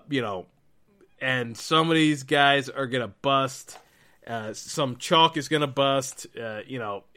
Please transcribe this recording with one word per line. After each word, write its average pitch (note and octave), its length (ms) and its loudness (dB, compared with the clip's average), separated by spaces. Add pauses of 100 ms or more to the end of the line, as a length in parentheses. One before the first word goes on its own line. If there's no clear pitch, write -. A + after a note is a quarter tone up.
you C#3 140 0
know, F#2+ 240 -6 (760)
and B2+ 360 -2
some D#3+ 340 2
of E3 60 4
these D3+ 260 4
guys C#3 460 4
are C3+ 180 -4
gonna A#2+ 220 -2
bust. C3+ 680 -2 (480)
Uh, A2 280 -8
some B2+ 440 -6
chalk D#3+ 400 4
is C#3+ 120 -6
gonna D3+ 180 0
bust. C3+ 640 -2 (120)
Uh, A2 260 -10
you B2+ 120 -8
know, G2+ 240 -8 (140)